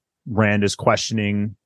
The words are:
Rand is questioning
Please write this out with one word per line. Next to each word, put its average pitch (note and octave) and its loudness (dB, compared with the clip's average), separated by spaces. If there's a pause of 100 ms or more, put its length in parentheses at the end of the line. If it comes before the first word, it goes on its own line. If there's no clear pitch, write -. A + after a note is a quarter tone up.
(280)
Rand G#2 2
is G2 0
questioning G#2 -2 (100)